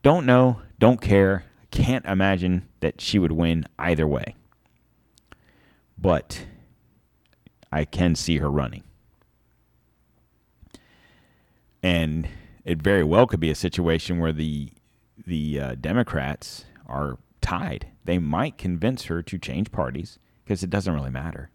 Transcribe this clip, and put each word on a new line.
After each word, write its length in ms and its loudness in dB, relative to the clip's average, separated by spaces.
Don't 220 4
know. 360 6
Don't 220 6
care. 440 4
Can't 360 0
imagine 640 2
that 220 -2
she 180 2
would 120 4
win 340 2
either 300 2
way. 280 -2
But 480 0
I 120 -2
can 300 0
see 240 -2
her 140 -2
running. 320 -4
And 460 0
it 160 -4
very 240 4
well 220 6
could 140 -2
be 100 0
a 60 0
situation 640 -2
where 120 0
the, 380 -4
the, 340 -4
uh, 220 -8
Democrats 840 -4
are 320 -6
tied. 460 -6
They 140 0
might 400 -2
convince 460 -2
her 180 -4
to 160 -8
change 320 -6
parties 480 -6
'cause 160 -4
it 80 -4
doesn't 240 -2
really 160 -4
matter. 460 -10